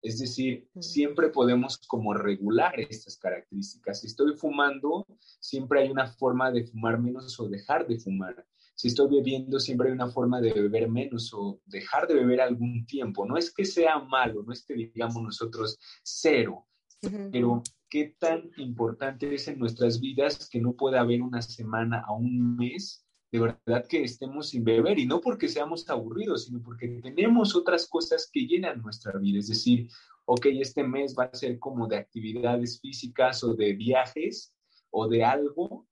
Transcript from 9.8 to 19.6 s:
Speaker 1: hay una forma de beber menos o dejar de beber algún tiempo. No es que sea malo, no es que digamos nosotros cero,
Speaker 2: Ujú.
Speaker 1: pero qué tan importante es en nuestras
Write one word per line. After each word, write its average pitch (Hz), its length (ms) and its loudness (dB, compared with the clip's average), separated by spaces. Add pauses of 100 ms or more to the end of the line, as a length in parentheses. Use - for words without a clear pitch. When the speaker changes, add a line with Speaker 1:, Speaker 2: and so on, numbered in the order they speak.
Speaker 1:
hay 131 40 0
una 127 160 -2
forma 123 320 0
de 113 120 4
beber 107 360 2
menos 123 460 -4
o 101 300 -8
dejar 143 420 -2
de 160 80 4
beber 123 260 6
algún 120 460 0
tiempo. 107 400 -4
No 135 100 -2
es 170 160 -2
que 202 120 -2
sea 160 340 4
malo, 127 440 0
no 113 100 -10
es - 120 -14
que 147 80 -8
digamos 117 480 -4
nosotros 113 560 -6 (260)
cero, - 640 2 (360)
Speaker 2:
Ujú. 202 260 -6
Speaker 1:
pero 120 400 2 (200)
qué 151 300 -2
tan 165 380 -2
importante 131 760 -4
es 139 140 -6
en 139 120 -8
nuestras 117 400 0